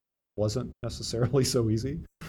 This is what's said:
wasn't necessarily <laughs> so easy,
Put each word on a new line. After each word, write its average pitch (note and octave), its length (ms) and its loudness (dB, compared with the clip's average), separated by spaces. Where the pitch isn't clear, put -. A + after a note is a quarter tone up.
wasn't A2+ 360 -2
necessarily A#2+ 600 0
<laughs> C3 120 0
so A2+ 140 4
easy, A2+ 300 0